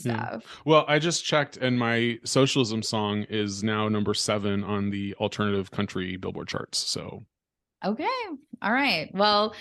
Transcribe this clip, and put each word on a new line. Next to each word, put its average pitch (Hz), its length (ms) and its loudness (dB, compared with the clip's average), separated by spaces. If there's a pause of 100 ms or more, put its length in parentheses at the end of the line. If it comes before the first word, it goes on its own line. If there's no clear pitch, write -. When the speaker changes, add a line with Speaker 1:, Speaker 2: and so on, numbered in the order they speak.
Speaker 1:
Yeah. 120 240 -2
Speaker 2:
stuff. - 360 -12
Speaker 1:
Well, 151 220 8
I 151 140 4
just 160 240 0
checked 147 320 0
and 127 220 2
my 117 460 2
socialism 127 600 4
song 104 400 0
is 101 400 -2
now 107 240 2
number 104 260 0
seven 101 480 0
on 101 280 -2
the 101 240 -4
alternative 101 580 -2
country 92 440 -4
Billboard 92 300 -8
charts. - 320 -6
So. - 460 -6 (600)
Speaker 2:
Okay. 220 220 -2 (560)
All 202 100 0
right. 240 420 0
Well, 208 460 2